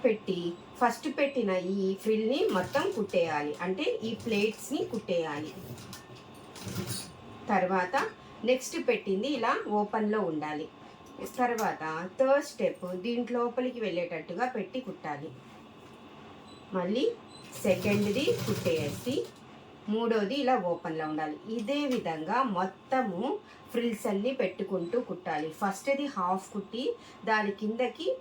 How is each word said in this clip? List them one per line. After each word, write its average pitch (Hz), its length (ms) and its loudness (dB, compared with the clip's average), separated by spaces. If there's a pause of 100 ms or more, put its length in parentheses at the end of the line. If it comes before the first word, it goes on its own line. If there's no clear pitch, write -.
పెట్టి 202 380 4 (380)
ఫస్ట్ 240 280 2 (100)
పెట్టిన 262 340 2 (260)
ఈ 190 80 2 (180)
ఫ్రిల్‌ని 220 340 4 (160)
మొత్తం 196 300 2 (140)
కుట్టేయాలి, 165 540 2 (140)
అంటే 190 200 0 (220)
ఈ 226 40 -2 (140)
ప్లేట్స్‌ని 214 560 0 (100)
కుట్టేయాలి. 160 600 -2 (2000)
తర్వాత 190 460 4 (540)
నెక్స్ట్ 262 280 2 (120)
పెట్టింది 208 400 2 (100)
ఇలా 196 140 2 (260)
ఓపెన్‌లో 208 420 2 (100)
ఉండాలి. 151 360 -4 (720)
తర్వాత 214 440 2 (360)
థర్డ్ 277 320 6
స్టెప్ - 340 0 (200)
దీంట్ 240 320 0
లోపలికి 240 480 0
వెళ్ళేటట్టుగా 170 720 -2
పెట్టి 247 320 -4
కుట్టాలి. 151 440 -8 (1500)
మళ్ళీ 208 280 2 (600)
సెకండ్ది 208 600 4 (220)
కుట్టేసి 170 680 0 (760)
మూడోది 220 500 4
ఇలా 247 140 6 (140)
ఓపెన్‌లో 160 400 -2
ఉండాలి. 156 260 -2 (220)
ఇదే 262 200 0 (140)
విధంగా 175 460 0 (180)
మొత్తము 190 640 0 (520)
ఫ్రిల్స్ 233 380 0
అన్నీ 208 280 2
పెట్టుకుంటూ 185 580 0 (100)
కుట్టాలి. 160 420 -4 (100)
ఫస్ట్ది 277 460 2 (100)
హాఫ్ 190 380 2
కుట్టి 226 300 -6 (460)
దాని 214 300 4
కిందకి 233 480 0 (140)